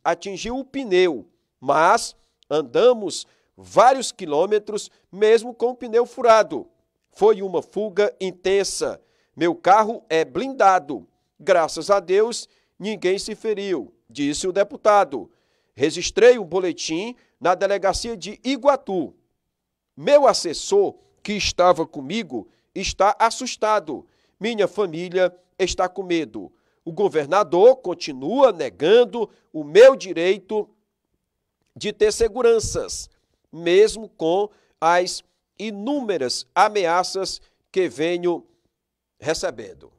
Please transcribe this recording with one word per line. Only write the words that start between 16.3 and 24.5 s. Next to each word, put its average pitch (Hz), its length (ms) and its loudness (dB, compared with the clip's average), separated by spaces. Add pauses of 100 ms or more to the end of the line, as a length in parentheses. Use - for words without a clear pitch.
um 208 60 -8
boletim 175 720 -6 (240)
na 170 140 2
delegacia 196 600 -2
de 185 260 -14
Iguatu. 247 720 -2 (800)
Meu 269 300 4
assessor, 185 680 0 (280)
que 202 120 -8
estava 175 520 2
comigo, 143 600 -10 (260)
está 190 440 0
assustado. 214 880 -2 (320)
Minha 208 300 -2